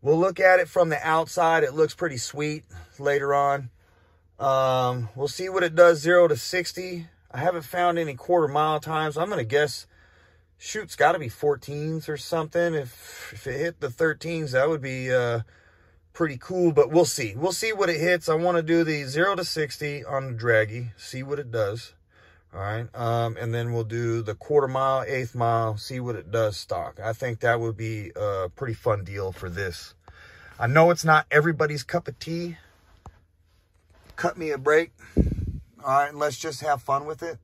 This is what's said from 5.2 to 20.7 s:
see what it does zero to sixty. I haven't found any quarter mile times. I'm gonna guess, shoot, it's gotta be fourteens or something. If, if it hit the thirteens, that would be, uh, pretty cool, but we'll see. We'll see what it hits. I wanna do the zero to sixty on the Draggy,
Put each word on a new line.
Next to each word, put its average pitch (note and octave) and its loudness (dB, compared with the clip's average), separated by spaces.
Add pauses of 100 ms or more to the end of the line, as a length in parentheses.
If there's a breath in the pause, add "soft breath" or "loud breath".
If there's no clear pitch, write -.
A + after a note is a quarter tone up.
see F#3 -6
what F#3 0
it E3 -2
does E3+ 8
zero F3 6
to D3 2
sixty. F3+ -6 (260)
I B2+ -10
haven't E3 -2
found F3 0
any D#3 -4
quarter E3 2
mile D3+ 0
times. D#3 -4
I'm F3 -2
gonna F3 -4
guess, C#3+ 0 (720 soft breath)
shoot, - -10
it's - -14
gotta D#3+ 4
be C#3 -8
fourteens D3 -4
or D3+ -6
something. E3 -2
If, - -10
if A2 -14
it B2 -6
hit E3 -4
the C#3+ -6
thirteens, D#3+ -2
that F3 4
would D3+ -2
be, C3 -4
uh, A#2+ 2 (720 soft breath)
pretty D3+ -2
cool, F3+ 2
but C#3 8
we'll E3+ 6
see. A2+ -4
We'll F3 -2
see A3 -2
what G3 0
it D#3+ 0
hits. F3 2
I D#3+ 4
wanna E3+ 2
do E3+ 4
the D3+ -2
zero E3 0
to F3+ -4
sixty D3 -6
on C3+ -4
the C3 -8
Draggy, A2+ 0